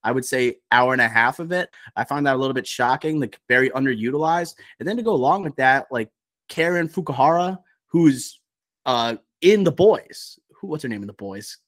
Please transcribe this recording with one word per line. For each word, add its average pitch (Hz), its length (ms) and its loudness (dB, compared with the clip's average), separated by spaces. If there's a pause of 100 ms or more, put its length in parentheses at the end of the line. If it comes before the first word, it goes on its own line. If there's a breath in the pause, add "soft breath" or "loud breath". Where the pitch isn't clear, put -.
I 113 80 0
would 127 120 -2
say, 123 320 0 (140)
hour 127 220 4
and 123 100 2
a 113 60 4
half 117 300 0
of 170 140 -8
it, 180 160 -2 (280 loud breath)
I 110 80 -4
found 143 220 -2
that 135 100 2
a - 20 -2
little 131 160 -2
bit 127 120 -6
shocking, 135 540 -2
like, 117 180 -6 (100)
very 131 220 4
underutilized. 135 840 -2 (240 loud breath)
And 120 100 -8
then 220 80 -4
to 240 60 -6
go 220 100 -2
along 160 300 2
with 151 140 -8
that, 131 340 2
like, 117 200 -6 (380)
Karen 170 400 -2
Fukuhara, 170 720 0 (280)
who's, 156 540 2 (460)
uh, 117 300 0 (260)
in 202 220 6
The 165 80 4
Boys. - 680 0 (220)
Who, 202 80 -14
what's 151 140 -8
her 131 60 -8
name 104 140 -8
in 101 60 -12
The 101 40 -18
Boys? 98 560 -14